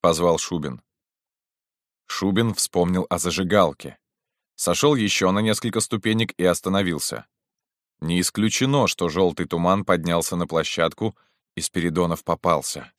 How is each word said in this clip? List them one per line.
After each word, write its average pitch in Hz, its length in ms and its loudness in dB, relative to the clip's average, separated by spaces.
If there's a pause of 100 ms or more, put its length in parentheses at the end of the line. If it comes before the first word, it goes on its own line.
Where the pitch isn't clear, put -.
позвал 85 320 4
Шубин. 71 460 -6 (1200)
Шубин 101 480 0
вспомнил 90 560 0
о - 80 0
зажигалке. 87 800 0 (580)
Сошел 143 420 2
еще 98 360 2
на 98 60 0
несколько 110 420 0
ступенек 110 560 -2
и 87 80 -2
остановился. 90 800 0 (760)
Не 85 200 0
исключено, 120 680 0
что - 220 -2
желтый 87 380 0
туман 90 360 0
поднялся 85 540 0
на 87 100 -2
площадку, 82 680 -2 (400)
и 82 60 -6
Спиридонов 85 600 -2
попался. 80 760 -2